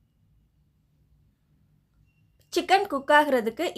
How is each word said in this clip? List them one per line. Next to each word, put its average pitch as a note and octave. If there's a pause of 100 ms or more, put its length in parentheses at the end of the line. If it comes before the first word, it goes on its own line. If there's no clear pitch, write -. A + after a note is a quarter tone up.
(2500)
சிக்கன் F#4+
குக் C#4
ஆகுறதுக்கு C4 (100)